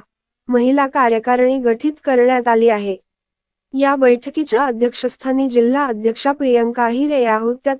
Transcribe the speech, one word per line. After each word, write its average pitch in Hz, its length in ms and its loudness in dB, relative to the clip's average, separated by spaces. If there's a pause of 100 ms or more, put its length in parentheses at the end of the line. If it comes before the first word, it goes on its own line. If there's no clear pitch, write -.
(480)
महिला 254 400 2
कार्यकारिणी 247 720 0
गठीत 240 360 -2 (100)
करण्यात 247 440 2
आली 226 220 4
आहे. 202 260 -2 (800)
या 277 220 0
बैठकीच्या 262 680 0
अध्यक्षस्थानी 254 840 -2
जिल्हा 240 360 2
अध्यक्षा 226 460 -2
प्रियंका 240 560 0
हिरे 269 340 -2
या 226 160 0
होत्या, 240 420 -4